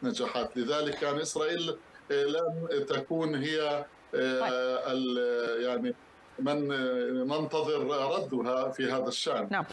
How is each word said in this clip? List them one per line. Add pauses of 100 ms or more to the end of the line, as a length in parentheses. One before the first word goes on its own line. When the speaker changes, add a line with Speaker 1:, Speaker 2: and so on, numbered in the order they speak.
Speaker 1:
نجاحات.
لذلك
يعني
إسرائيل، (340)
آه،
لن
تكون
هي، (300)
آه،
Speaker 2:
طيب. (440)
Speaker 1:
ال-،
يعني (440)
من،
آه،
ننتظر
ردها
في
هذا
الشأن.
Speaker 2:
نعم.